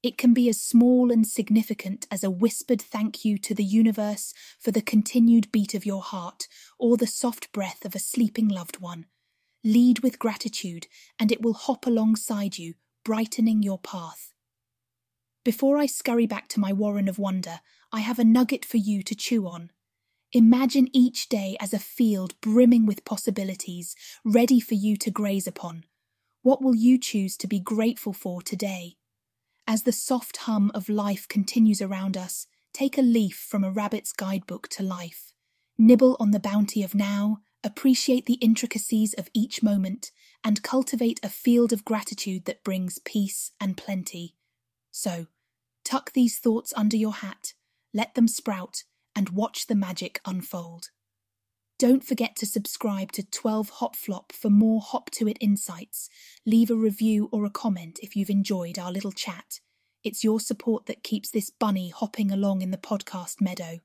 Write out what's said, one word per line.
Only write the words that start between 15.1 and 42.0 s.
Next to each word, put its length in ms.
Before 340
I 80
scurry 420
back 220
to 100
my 120
warren 360
of 100
wonder, 400
I 100
have 180
a 40
nugget 400
for 120
you 260
to 140
chew 320
on. 240
Imagine 600
each 360
day 320
as 120
a 60
field 640
brimming 440
with 200
possibilities, 880
ready 340
for 160
you 220
to 140
graze 360
upon. 380
What 180
will 140
you 240
choose 400
to 80
be 140
grateful 520
for 300
today? 540
As 160
the 80
soft 460
hum 360
of 140
life 400
continues 520
around 360
us, 320
take 240
a 40
leaf 340
from 140
a 80
rabbit's 420
guidebook 580
to 120
life. 500
Nibble 400
on 140
the 80
bounty 420
of 120
now, 440
appreciate 640
the 80
intricacies 800
of 180
each 300
moment, 480
and 200
cultivate 600
a 80
field 420
of 120
gratitude 600